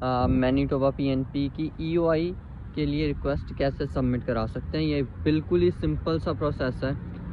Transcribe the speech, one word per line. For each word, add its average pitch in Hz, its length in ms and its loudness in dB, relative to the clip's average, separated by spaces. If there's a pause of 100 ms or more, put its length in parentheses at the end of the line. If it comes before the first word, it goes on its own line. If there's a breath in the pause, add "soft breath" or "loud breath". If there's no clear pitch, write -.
आ, 127 240 2
मैनिटोबा 135 640 4
पीएनपी 135 600 0
की 151 220 -4 (100)
ईओआई 165 540 2 (400)
के 151 100 0
लिए 147 220 0
रिक्वेस्ट 143 500 -2
कैसे 139 300 0
सबमिट 127 380 0
करा 113 200 0
सकते 123 320 -6
हैं। 156 80 0
ये 147 180 2
बिल्कुल 151 580 2
ही 175 100 6
सिंपल 160 480 -2
सा 165 140 -2
प्रोसेस 139 500 -2
है 139 140 -2 (360)